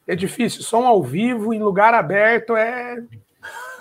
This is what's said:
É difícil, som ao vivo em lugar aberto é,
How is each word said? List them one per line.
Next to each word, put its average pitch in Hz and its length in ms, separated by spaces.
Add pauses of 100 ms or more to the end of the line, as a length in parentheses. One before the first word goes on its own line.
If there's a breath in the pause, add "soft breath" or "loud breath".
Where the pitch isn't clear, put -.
É 196 80
difícil, 208 480
som 240 240
ao 214 160
vivo 214 500
em 214 60
lugar 208 340
aberto 220 640
é, 240 420 (840 loud breath)